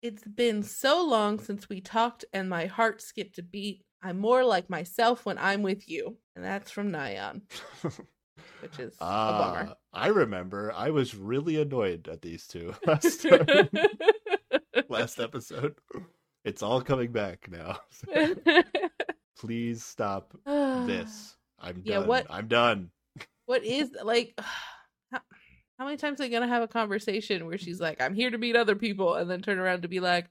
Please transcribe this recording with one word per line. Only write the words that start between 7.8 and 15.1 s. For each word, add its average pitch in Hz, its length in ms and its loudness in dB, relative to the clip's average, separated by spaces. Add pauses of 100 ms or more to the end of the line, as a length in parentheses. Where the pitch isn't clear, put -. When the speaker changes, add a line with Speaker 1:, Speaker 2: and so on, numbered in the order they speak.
Speaker 2:
<laughs> - 800 -12
Speaker 1:
which - 180 -16
is 123 220 -12
Speaker 2:
Ah, 104 280 2
Speaker 1:
a 107 100 2 (260)
bummer. - 100 -14 (160)
Speaker 2:
I 107 160 0
remember. 104 680 2
I 113 180 -2
was 135 240 0
really 139 440 -2
annoyed 113 480 0
at 82 140 -12
these 82 260 -12
two 87 320 -10
<laughs> - 80 -6
last 160 360 2
time. 170 240 8 (260)
Speaker 1:
<laughs> - 1160 0
Speaker 2:
Last 117 300 -2